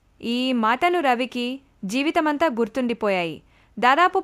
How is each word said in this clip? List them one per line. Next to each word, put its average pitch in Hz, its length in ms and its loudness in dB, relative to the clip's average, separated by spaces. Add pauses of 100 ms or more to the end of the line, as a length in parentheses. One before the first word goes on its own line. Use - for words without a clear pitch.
(220)
ఈ 247 300 -2
మాటలు 254 460 0
రవికి 247 600 -2 (240)
జీవితమంతా 294 640 0
గుర్తుండిపోయాయి. 220 960 -2 (360)
దాదాపు 330 460 4